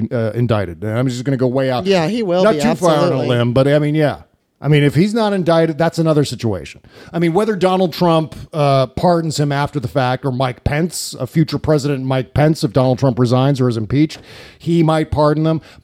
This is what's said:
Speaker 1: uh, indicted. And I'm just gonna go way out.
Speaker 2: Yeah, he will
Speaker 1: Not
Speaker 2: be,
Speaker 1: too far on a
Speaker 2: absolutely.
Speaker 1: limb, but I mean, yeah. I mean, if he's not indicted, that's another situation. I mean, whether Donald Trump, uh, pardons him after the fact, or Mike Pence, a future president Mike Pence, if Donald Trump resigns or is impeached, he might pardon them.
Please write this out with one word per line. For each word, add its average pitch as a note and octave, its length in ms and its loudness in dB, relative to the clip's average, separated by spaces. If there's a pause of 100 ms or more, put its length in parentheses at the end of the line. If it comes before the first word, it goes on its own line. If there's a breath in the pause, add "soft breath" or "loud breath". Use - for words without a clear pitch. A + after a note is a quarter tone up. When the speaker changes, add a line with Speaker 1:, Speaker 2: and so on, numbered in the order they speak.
(100)
Speaker 1:
uh, A2+ 200 -2
indicted. G#2 520 -2
And A2 140 -4
I'm B2+ 120 -2
just B2 160 -6
gonna C#3 120 -2
go B2+ 120 0
way C3 220 -2
out. B2+ 140 -4
Speaker 2:
Yeah, F3+ 240 0
he A3+ 140 -4
will F#3 220 0
Speaker 1:
Not G#3+ 100 4
Speaker 2:
be, D3 60 -4
Speaker 1:
too A3 160 0
far E3+ 160 2
on D3+ 60 2
a C#3+ 40 2
Speaker 2:
absolutely. C3 260 0
Speaker 1:
limb, A#2+ 240 0
but C3+ 160 2
I D3 100 4
mean, D3 160 0
yeah. C3+ 280 0 (360)
I C#3+ 100 -6
mean, D3 160 4
if C#3+ 100 2
he's G3+ 180 2
not G#3+ 220 0
indicted, E3 420 2
that's E3 220 -2
another D#3 260 2
situation. G2 560 -6 (320 loud breath)
I E3 60 -4
mean, E3+ 160 0
whether G#3+ 220 0
Donald F#3 360 0
Trump, E3 420 2 (200)
uh, C#3 320 2
pardons E3 520 0
him D3 140 0
after C#3+ 260 -2
the B2 80 -6
fact, B2+ 380 -2
or C3+ 80 -2
Mike B2+ 320 -4
Pence, D#3+ 480 -4
a B2+ 140 -8
future D3+ 320 0
president C#3+ 480 -2
Mike C3 260 -4
Pence, D3+ 320 0
if A2 80 -2
Donald B2+ 260 2
Trump B2+ 200 0
resigns B2+ 420 2
or B2+ 80 2
is A2+ 80 -2
impeached, C3 420 -2 (400 loud breath)
he E3+ 240 0
might D#3 280 0
pardon D3+ 340 2
them. D#3+ 160 0 (240 loud breath)